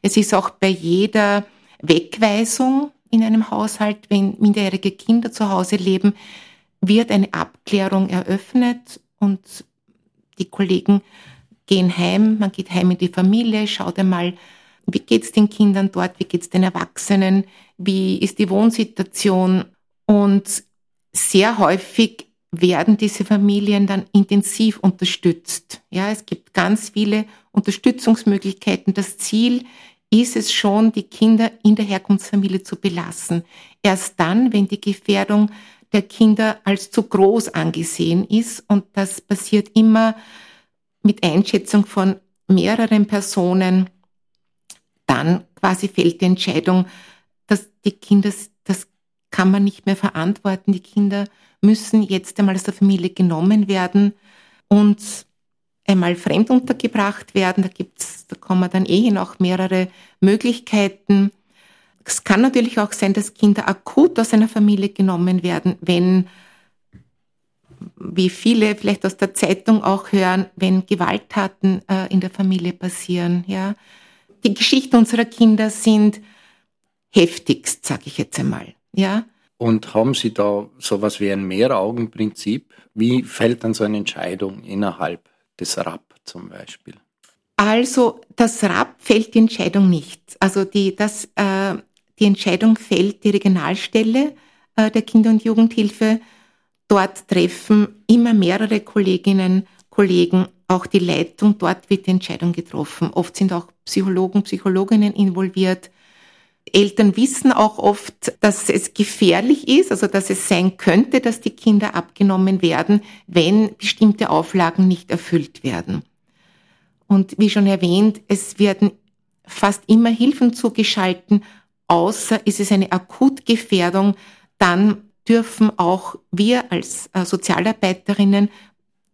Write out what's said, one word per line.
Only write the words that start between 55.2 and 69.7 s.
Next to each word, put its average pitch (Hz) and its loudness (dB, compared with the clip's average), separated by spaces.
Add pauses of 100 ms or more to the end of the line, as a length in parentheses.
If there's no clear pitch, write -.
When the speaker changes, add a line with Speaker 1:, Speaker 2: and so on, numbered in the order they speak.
Speaker 1:
einmal 180 2
fremd 180 -2
untergebracht 240 -2
werden. 190 0
Da 185 -6
gibt's, - -14
da - -16
kann 185 -4
man 180 -2
dann 190 -2
eh 214 2
noch 185 -4
mehrere 185 -2 (320)
Möglichkeiten. 202 0 (720)
Es - -6
kann 202 2
natürlich 247 0
auch 208 -2
sein, 196 0
dass 202 -6
Kinder 208 2
akut 294 0
aus 226 0
einer 220 4
Familie 208 0
genommen 185 0
werden, 180 -2
wenn, 180 2 (1700)
wie 180 -2
viele 214 0
vielleicht 202 -4
aus 190 -6
der 196 -4
Zeitung 196 0